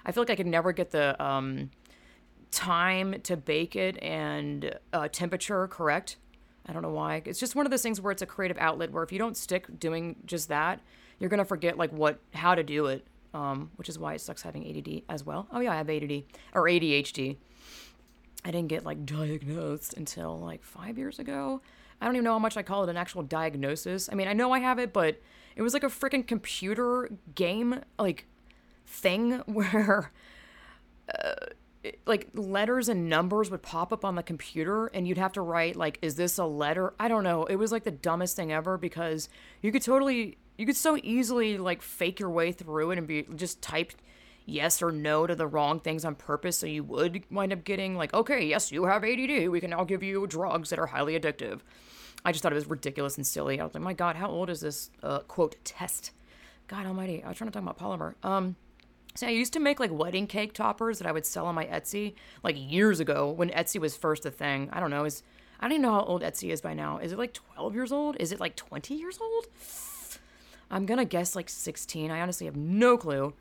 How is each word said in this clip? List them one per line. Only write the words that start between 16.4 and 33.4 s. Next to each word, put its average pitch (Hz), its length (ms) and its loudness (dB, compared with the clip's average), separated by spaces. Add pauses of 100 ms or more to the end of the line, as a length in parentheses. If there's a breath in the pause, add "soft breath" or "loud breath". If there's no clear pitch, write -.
or 165 160 6
A 175 100 8
D 160 140 6
H 143 220 2
D. 135 240 -4 (1040 loud breath)
I 180 80 -6
didn't 170 180 0
get, 160 180 -2
like, 156 180 -6
diagnosed 151 920 -4
until, - 420 -6
like, 165 240 -10
five 202 320 -12
years 269 220 -6
ago. 269 420 -4 (400 loud breath)
I - 60 -2
don't 247 80 2
even 247 100 2
know 233 80 4
how 220 60 4
much 220 180 0
I 208 60 -4
call 196 200 0
it 180 60 2
an 170 80 0
actual 175 260 -4
diagnosis. 160 880 -2
I - 40 -6
mean, 190 140 0
I 202 40 0
know 240 180 4
I 262 100 4
have 254 180 2
it, 247 160 -2
but 160 260 4 (360 loud breath)
it - 60 0
was, 233 120 2
like, 285 100 2
a 277 40 4
freaking 269 380 0
computer 240 840 0 (240)
game, 226 480 0 (160)
like, 196 260 0 (600 soft breath)
thing 214 460 2
<laughs> 254 140 -4
where, 208 640 4 (1040 loud breath)
uh, - 200 -2 (480)
it, - 240 -10
like, 214 260 2
letters 214 560 2
and 175 220 2
numbers 185 400 4